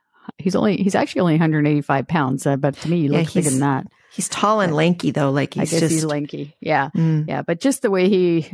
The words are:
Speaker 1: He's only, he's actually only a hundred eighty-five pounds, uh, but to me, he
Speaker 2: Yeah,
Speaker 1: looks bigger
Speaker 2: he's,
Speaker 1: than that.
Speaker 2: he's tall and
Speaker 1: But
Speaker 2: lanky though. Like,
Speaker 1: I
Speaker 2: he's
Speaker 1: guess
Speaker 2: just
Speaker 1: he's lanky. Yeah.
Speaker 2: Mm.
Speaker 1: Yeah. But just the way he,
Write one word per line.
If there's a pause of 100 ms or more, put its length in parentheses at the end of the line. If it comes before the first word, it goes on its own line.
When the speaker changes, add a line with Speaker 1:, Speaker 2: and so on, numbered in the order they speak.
(380)
Speaker 1:
He's
only,
he's
actually
only
a
hundred
eighty-five
pounds,
uh,
but
to
me,
he
Speaker 2:
Yeah,
Speaker 1:
looks
bigger
Speaker 2:
he's,
Speaker 1:
than
that. (260)
Speaker 2:
he's
tall
and
Speaker 1:
But
Speaker 2:
lanky
though.
Like,
Speaker 1:
I
Speaker 2:
he's
Speaker 1:
guess
Speaker 2:
just
Speaker 1:
he's
lanky.
Yeah.
Speaker 2:
Mm.
Speaker 1:
Yeah.
But
just
the
way
he,